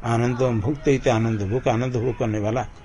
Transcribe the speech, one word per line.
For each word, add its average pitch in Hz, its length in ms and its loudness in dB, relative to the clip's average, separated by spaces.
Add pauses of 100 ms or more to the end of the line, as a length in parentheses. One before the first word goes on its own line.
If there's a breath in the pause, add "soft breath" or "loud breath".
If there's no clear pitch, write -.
आनंद 120 320 2
भुक्त 127 520 0
इति 135 220 2
आनंद 113 320 2
भुक, 113 260 -2
आनंद 123 280 0
भोग 117 220 -2
करने 110 200 0
वाला, 107 280 -2 (180)